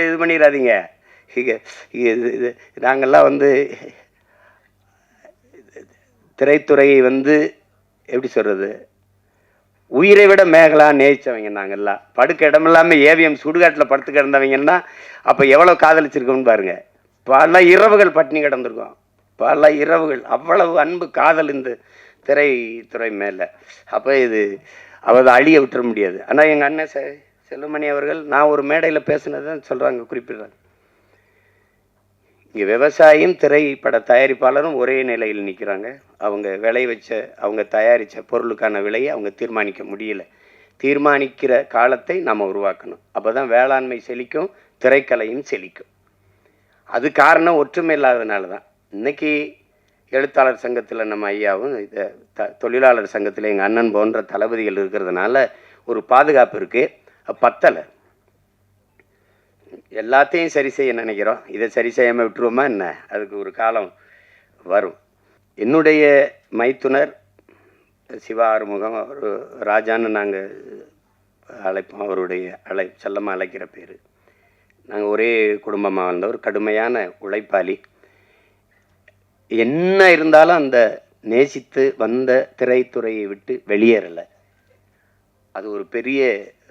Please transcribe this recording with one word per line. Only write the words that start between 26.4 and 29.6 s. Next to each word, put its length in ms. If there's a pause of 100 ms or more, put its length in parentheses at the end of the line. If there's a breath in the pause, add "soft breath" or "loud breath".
எங்க 220
அண்ணன் 300
செ-, 320 (240)
செல்வமணி 380
அவர்கள், 340
நான் 260
ஒரு 140
மேடையில 380
பேசுனதை 520 (160)